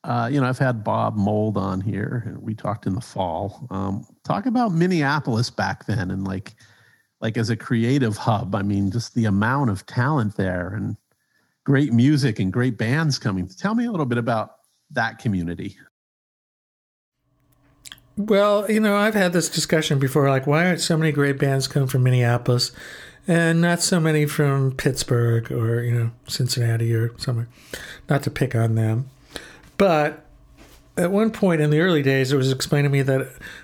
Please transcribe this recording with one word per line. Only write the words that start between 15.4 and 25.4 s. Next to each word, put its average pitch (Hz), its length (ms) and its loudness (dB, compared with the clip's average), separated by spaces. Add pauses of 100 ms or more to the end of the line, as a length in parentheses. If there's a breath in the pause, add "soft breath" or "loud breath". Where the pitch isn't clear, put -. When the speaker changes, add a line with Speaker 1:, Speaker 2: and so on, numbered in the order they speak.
Speaker 2:
Well, 208 520 2
you 220 100 4
know, 208 160 4
I've 208 200 2
had 185 180 2
this 170 160 0
discussion 156 500 0
before, 139 300 2
like, 131 160 2
why 156 220 2
aren't 175 140 0
so - 140 0
many 156 160 2
great 139 280 0
bands 139 280 0
come 139 200 0
from 127 160 2
Minneapolis 123 680 2 (560 loud breath)
and 165 320 4
not 170 220 2
so 180 180 2
many 156 260 2
from 139 480 2
Pittsburgh 120 800 0